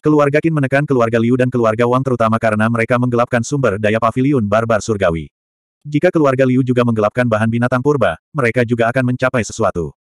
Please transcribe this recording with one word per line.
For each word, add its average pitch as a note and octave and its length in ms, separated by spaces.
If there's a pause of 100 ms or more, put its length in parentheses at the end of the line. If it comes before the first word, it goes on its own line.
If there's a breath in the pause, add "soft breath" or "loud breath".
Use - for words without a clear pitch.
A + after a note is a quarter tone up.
Keluarga D3+ 400
Qin E3 80
menekan C#3 320
keluarga A#2 320
Liu A#2 240
dan B2+ 80
keluarga A#2+ 400
Wang B2+ 160
terutama A2+ 320
karena A2 320
mereka A#2 320
menggelapkan A#2+ 400
sumber A#2 400
daya G#2+ 240
paviliun C3 480
barbar A2+ 320
surgawi. F2 480 (560)
Jika D3 240
keluarga C3+ 320
Liu B2+ 160
juga B2 240
menggelapkan A2+ 400
bahan A2 240
binatang B2 320
purba, B2 400 (160)
mereka A#2+ 320
juga A#2 240
akan B2+ 240
mencapai B2+ 320
sesuatu. F2+ 560